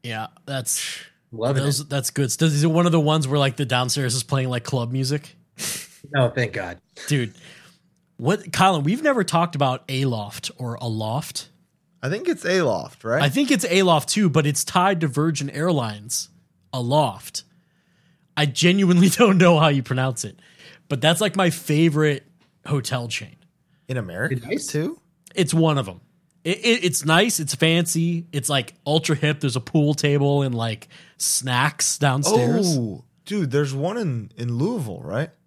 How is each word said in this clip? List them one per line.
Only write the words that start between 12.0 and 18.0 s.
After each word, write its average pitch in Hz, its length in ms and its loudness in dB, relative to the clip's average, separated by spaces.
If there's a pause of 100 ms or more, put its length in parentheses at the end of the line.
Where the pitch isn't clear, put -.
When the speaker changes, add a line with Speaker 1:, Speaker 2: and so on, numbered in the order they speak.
Speaker 3:
I 131 60 -4
think 220 200 -4
it's - 160 -4
Aloft, 143 600 -2
right? 123 180 0
Speaker 1:
I 143 60 4
think 247 220 0
it's 233 140 2
Aloft 175 440 4
too, 208 220 2
but 147 160 2
it's 147 180 -2
tied 185 360 2
to 160 80 0
Virgin 143 420 -2
Airlines, 120 760 -4 (440)
Aloft. 127 680 -2 (960)